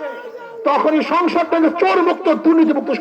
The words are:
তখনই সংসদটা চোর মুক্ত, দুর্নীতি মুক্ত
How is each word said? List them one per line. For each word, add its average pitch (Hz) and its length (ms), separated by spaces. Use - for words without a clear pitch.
তখনই 302 340
সংসদটা 339 440
চোর 370 160
মুক্ত, 330 180
দুর্নীতি 320 340
মুক্ত 269 120